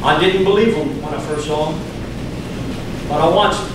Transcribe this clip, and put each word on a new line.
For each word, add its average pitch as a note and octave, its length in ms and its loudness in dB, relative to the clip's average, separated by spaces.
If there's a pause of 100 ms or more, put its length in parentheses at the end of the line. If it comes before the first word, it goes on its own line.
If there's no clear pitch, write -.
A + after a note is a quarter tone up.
I D3+ 160 4
didn't F#3+ 240 4
believe G#3 320 4
him - 260 -2
when - 120 -6
I C#3+ 60 -4
first D3 280 -4
saw D3+ 240 -2
him, D#3 80 -4 (1300)
but D3+ 140 0
I D#3+ 60 4
watched - 340 4
him. - 140 -6